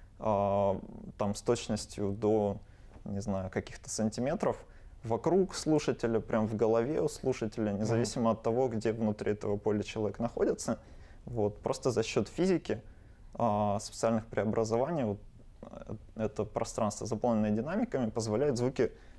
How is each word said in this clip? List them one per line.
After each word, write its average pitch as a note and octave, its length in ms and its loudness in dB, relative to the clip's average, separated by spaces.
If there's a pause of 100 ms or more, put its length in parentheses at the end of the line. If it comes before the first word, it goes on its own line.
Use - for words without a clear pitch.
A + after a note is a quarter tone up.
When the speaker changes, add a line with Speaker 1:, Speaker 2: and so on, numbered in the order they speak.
(200)
Speaker 1:
а, G2+ 600 2 (360)
там, G#2 180 0
с - 80 -10
точностью G#2+ 720 0
до, G#2 460 2 (460)
не G2 160 -4
знаю, F#2+ 300 -2
каких-то - 400 -6
сантиметров - 760 0 (380)
вокруг D#3+ 540 2
слушателя, B2 640 2
прям A2 260 0
в A2+ 80 -2
голове A#2 460 4
у D#3 80 2
слушателя, A#2 640 -2
Speaker 2:
Мгм. G2+ 80 0
Speaker 1:
независимо A2+ 520 2
от G#2 100 -2
того, B2 260 2
где A2+ 240 0
внутри A2 400 0
этого G#2 240 -2
поля G#2 260 2
человек G#2 380 -2
находится. - 580 0 (460)
Вот, G#2+ 360 0
просто C3+ 300 0
за A2+ 140 2
счет A2+ 240 0
физики, D#3+ 540 0 (520)
а, G#2 460 2
специальных A2+ 460 0
преобразований, A#2 800 0
вот, G#2 140 0 (440)
э, - 320 -12 (220)
это A2 280 -2
пространство, - 600 -2
заполненное G#2+ 440 2
динамиками, C3 600 0
позволяет A2+ 480 0
звуки B2 340 2 (260)